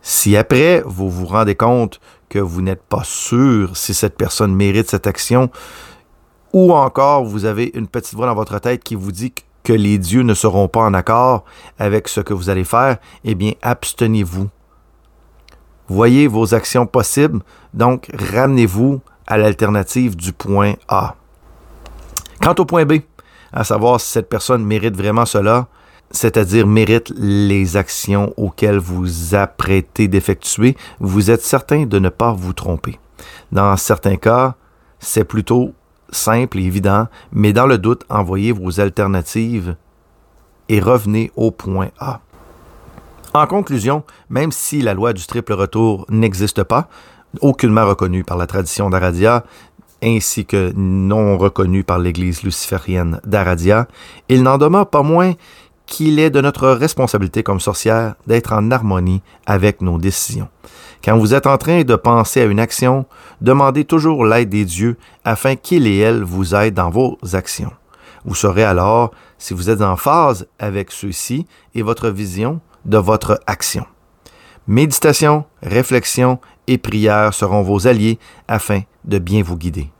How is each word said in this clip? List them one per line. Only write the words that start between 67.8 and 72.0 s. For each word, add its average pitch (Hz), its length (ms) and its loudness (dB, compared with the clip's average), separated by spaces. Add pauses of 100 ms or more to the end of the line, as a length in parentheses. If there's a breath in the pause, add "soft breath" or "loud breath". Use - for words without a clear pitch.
Vous 98 100 -8
saurez 101 280 0
alors 107 480 2 (260 soft breath)
si - 160 -12
vous 90 160 -4
êtes 107 120 0
en 95 140 0
phase 139 520 0 (120)
avec 98 320 -8
ceux-ci 120 540 -8 (300 soft breath)
et 113 80 -4
votre 113 260 -2